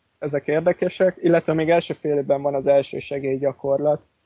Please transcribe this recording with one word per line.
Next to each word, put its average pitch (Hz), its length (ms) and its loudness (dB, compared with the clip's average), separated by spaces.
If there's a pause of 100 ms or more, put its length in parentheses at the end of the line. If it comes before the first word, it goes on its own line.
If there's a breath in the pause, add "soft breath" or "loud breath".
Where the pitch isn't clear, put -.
(180)
ezek 143 280 -4
érdekesek, 180 720 0
illetve 165 320 2
még 160 180 0
első 170 240 2
fél 147 220 -2
évben 139 260 0
van 143 120 -2
az 135 120 -2
első 139 320 2
segélygyakorlat, 139 1080 -2 (200)